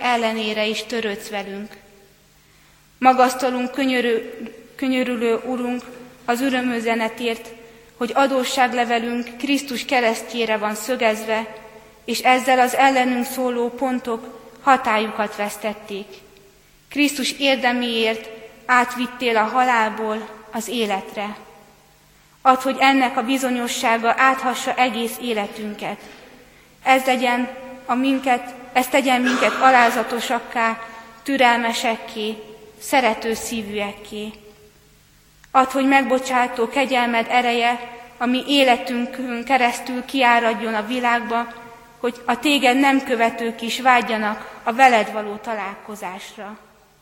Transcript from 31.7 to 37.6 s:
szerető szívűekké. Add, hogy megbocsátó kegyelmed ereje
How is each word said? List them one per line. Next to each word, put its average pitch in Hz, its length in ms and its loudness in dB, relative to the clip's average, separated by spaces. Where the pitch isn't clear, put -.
szerető 226 560 2
szívűekké. 208 960 -8
Add, 262 200 4
hogy 269 160 2
megbocsátó 254 840 2
kegyelmed 240 600 0
ereje 240 720 0